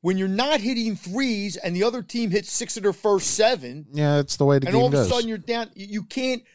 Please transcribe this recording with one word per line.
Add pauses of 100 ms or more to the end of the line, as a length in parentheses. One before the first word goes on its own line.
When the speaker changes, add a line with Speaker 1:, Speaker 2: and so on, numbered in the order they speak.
Speaker 1:
When
you're
not
hitting
threes
and
the
other
team
hits
six
of
their
first
seven,
Speaker 2:
Yeah,
it's
the
way
the
Speaker 1:
and
Speaker 2:
game
Speaker 1:
all
of
a
Speaker 2:
goes.
Speaker 1:
sudden
you're
down,
you,
you
can't, (120)